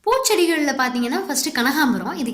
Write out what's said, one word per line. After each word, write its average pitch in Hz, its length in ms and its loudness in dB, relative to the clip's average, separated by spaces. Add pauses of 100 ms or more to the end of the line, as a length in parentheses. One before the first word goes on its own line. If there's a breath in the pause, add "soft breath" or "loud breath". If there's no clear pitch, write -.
பூச்செடிகள்ல 359 720 2
பாத்தீங்கன்னா, 247 480 -2
ஃபர்ஸ்ட் 294 300 -2
கனகாம்பரம். 247 640 2
இது 233 140 -2